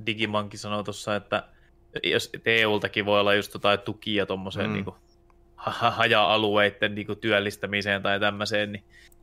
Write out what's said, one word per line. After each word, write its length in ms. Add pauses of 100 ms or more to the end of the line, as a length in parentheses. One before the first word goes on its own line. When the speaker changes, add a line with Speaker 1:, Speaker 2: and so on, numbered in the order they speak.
Speaker 1:
Digimankin 540
sanoo 220
tossa, 340
että 280 (600)
jos, 300
et 140
E 180
Ultakin 400
voi 140
olla 140
just 200
jotain 260
tukia 460
tommoseen 440
Speaker 2:
Mm. 40
Speaker 1:
niinku 220 (600)
ha-, 160
ha-, 180
haja-alueitten 1040
niinku 200
työllistämiseen 880
tai 180
tämmöseen, 520
niin 120 (380)